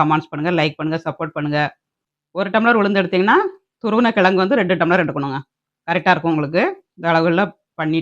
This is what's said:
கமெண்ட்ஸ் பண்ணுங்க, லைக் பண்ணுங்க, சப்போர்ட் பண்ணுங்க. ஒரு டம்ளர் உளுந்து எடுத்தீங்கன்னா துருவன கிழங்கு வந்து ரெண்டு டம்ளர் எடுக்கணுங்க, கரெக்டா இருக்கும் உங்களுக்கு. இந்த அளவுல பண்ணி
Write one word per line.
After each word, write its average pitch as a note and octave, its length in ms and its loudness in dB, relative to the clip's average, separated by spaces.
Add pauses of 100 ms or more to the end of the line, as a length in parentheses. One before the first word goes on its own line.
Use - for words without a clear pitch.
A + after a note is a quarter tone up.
கமெண்ட்ஸ் D#3 300 0
பண்ணுங்க, D#3 280 -4
லைக் D3+ 180 0
பண்ணுங்க, D#3+ 300 -4
சப்போர்ட் D#3 300 -8
பண்ணுங்க. D3 220 -2 (800)
ஒரு G3 180 -4
டம்ளர் A3+ 260 2
உளுந்து G3 200 2
எடுத்தீங்கன்னா F#3+ 360 2 (460)
துருவன A3+ 340 2
கிழங்கு F#3 260 2
வந்து A#3 180 0
ரெண்டு F3+ 200 0
டம்ளர் F3 240 2
எடுக்கணுங்க, C#3 320 -6 (500)
கரெக்டா F3+ 260 0
இருக்கும் E3 200 0
உங்களுக்கு. D#3 300 0 (340)
இந்த E3 140 -6
அளவுல E3+ 320 2 (380)
பண்ணி D#3+ 200 -2